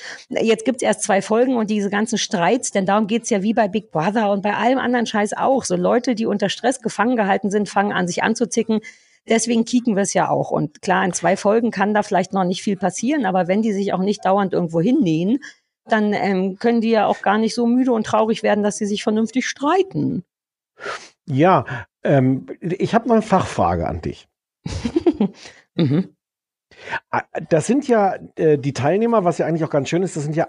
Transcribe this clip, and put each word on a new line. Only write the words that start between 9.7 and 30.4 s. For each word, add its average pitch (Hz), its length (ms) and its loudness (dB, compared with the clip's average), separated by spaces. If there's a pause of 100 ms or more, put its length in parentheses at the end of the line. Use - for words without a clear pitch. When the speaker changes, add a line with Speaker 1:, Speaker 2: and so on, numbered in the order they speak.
Speaker 1:
wir's 196 180 0
ja 165 160 0
auch. 143 220 -2
Und - 320 -4
klar, 190 220 0
in 180 80 0
zwei 170 240 0
Folgen 226 340 2
kann 202 240 0
da 208 80 2
vielleicht 185 300 -2
noch 190 100 0
nicht 180 220 -2
viel 202 120 0
passieren, 226 500 -2
aber 185 200 0
wenn 196 160 2
die 220 100 0
sich 196 200 -2
auch 180 80 0
nicht 202 240 0
dauernd 190 280 2
irgendwo 170 280 0
hinnähen, 196 580 2 (500)
dann, 208 240 2
ähm, 190 480 -2
können 233 200 2
die 220 100 0
ja 214 160 4
auch - 160 0
gar 208 160 2
nicht 220 180 0
so 240 100 0
müde 247 240 2
und 220 160 0
traurig 220 380 0
werden, 208 180 2
dass 202 140 0
sie 214 100 -4
sich 202 160 -4
vernünftig 220 460 0
streiten. 269 720 -2 (1040)
Speaker 2:
Ja, 151 380 4 (400)
ähm, 135 420 2 (140)
ich 175 340 -2
hab 226 120 0
mal 233 80 2
eine 220 80 4
Fachfrage 90 640 0
an 80 120 -6
dich. - 280 -10 (360)
Speaker 1:
<laughs> - 680 -2 (420)
Mhm. 160 360 0 (1000)
Speaker 2:
Ah, - 120 -2 (260)
das 156 180 2
sind 254 220 0
ja, 208 280 2 (200)
äh, 151 220 4
die 131 160 -4
Teilnehmer, 202 500 2
was 175 140 0
ja 156 80 -2
eigentlich 160 180 -2
auch 147 60 -4
ganz 139 180 0
schön 175 140 0
ist, 170 140 -4
das 151 80 -4
sind 151 120 -4
ja 165 120 2